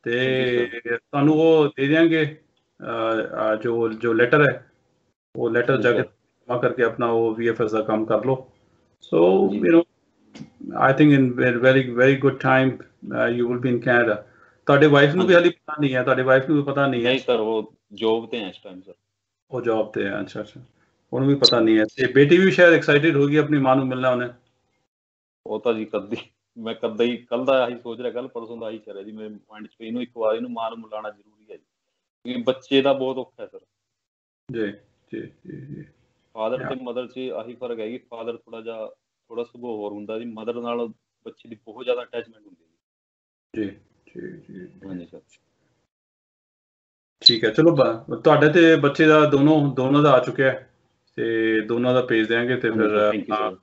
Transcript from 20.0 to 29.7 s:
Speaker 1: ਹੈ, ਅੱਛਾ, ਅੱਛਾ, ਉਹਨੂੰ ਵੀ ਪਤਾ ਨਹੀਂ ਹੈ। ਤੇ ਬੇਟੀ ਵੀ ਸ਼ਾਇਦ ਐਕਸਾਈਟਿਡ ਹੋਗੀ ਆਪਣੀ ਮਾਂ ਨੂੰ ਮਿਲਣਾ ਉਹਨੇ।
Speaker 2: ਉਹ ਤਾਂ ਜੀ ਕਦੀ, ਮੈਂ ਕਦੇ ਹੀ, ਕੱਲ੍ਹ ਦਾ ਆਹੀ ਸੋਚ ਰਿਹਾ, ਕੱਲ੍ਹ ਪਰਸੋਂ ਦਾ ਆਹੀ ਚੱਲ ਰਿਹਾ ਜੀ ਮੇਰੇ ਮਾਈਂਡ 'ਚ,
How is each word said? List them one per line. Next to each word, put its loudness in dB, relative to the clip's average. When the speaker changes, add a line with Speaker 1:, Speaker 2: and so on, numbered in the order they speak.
Speaker 1:
ਹੈ, -6
ਅੱਛਾ, -10
ਅੱਛਾ, -16
ਉਹਨੂੰ 0
ਵੀ 4
ਪਤਾ 4
ਨਹੀਂ 4
ਹੈ। 2
ਤੇ -4
ਬੇਟੀ 6
ਵੀ 4
ਸ਼ਾਇਦ 6
ਐਕਸਾਈਟਿਡ 2
ਹੋਗੀ 2
ਆਪਣੀ 2
ਮਾਂ 2
ਨੂੰ 0
ਮਿਲਣਾ -2
ਉਹਨੇ। -2
Speaker 2:
ਉਹ -6
ਤਾਂ -2
ਜੀ -6
ਕਦੀ, -6
ਮੈਂ -10
ਕਦੇ -2
ਹੀ, -2
ਕੱਲ੍ਹ -6
ਦਾ 2
ਆਹੀ -8
ਸੋਚ -14
ਰਿਹਾ, -6
ਕੱਲ੍ਹ -10
ਪਰਸੋਂ -14
ਦਾ -12
ਆਹੀ -12
ਚੱਲ -20
ਰਿਹਾ -14
ਜੀ -16
ਮੇਰੇ -16
ਮਾਈਂਡ -20
'ਚ, -20